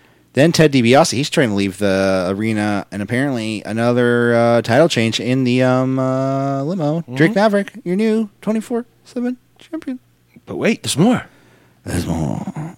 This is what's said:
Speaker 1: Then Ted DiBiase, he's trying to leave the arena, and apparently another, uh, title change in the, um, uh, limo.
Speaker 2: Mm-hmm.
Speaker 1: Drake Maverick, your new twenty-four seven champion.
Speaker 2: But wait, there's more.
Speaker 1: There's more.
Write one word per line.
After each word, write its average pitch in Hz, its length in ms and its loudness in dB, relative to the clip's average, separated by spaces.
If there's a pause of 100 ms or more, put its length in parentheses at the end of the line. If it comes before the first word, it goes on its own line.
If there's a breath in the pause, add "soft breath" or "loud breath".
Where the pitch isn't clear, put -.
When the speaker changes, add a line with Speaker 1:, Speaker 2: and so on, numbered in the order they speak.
(340 soft breath)
Speaker 1:
Then 151 180 4
Ted 151 220 4
DiBiase, 131 400 4
he's 135 180 -4
trying 139 180 2
to 104 60 -2
leave 98 240 -2
the 95 500 0
arena, 104 600 -2
and 101 100 -8
apparently 113 640 -4
another, 120 720 2
uh, 117 260 4
title 123 280 4
change 113 300 0
in 127 260 0
the, 123 180 2
um, 131 340 0
uh, 135 680 -2
limo. 160 360 -2
Speaker 2:
Mm-hmm. 123 160 -12
Speaker 1:
Drake 160 200 2
Maverick, 202 360 0 (120)
your 175 120 -2
new 220 340 0 (120)
twenty-four 226 440 -4 (200)
seven 247 320 -6 (200)
champion. 302 400 -10 (480)
Speaker 2:
But 90 120 -10
wait, 180 260 -2
there's - 140 -6
more. 208 280 2 (600 soft breath)
Speaker 1:
There's 85 200 -4
more. 78 720 -6